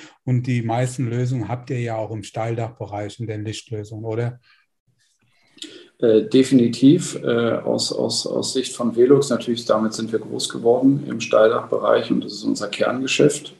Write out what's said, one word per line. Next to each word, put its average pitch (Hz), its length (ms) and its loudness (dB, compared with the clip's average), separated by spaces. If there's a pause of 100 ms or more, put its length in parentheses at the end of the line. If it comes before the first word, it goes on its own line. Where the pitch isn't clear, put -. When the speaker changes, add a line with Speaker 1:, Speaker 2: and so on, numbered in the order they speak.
(240)
Speaker 1:
und 123 240 0
die 120 160 0
meisten 123 440 -2
Lösungen 123 400 -2
habt 127 220 -8
ihr 127 100 -4
ja 117 160 -4
auch 110 160 -6
im 107 120 -8
Steildachbereich, 110 960 -6
in 113 80 -8
den 107 180 -8
Lichtlösungen, 107 600 -10
oder? 120 340 -4 (1600)
Speaker 2:
Äh, 110 240 4
definitiv, 131 1000 4
äh, 117 300 0
aus, - 380 -2
aus, 117 340 -2
aus - 280 -4
Sicht 131 220 -4
von 117 200 -2
Velux, 135 340 6
natürlich, 117 360 -2
damit 110 280 0
sind 113 180 -6
wir - 80 -2
groß 120 300 -8
geworden 127 580 4
im 120 140 -6
Steildachbereich 113 920 2
und 127 120 -2
das - 100 -12
ist 107 100 -14
unser 110 240 -4
Kerngeschäft. 131 920 0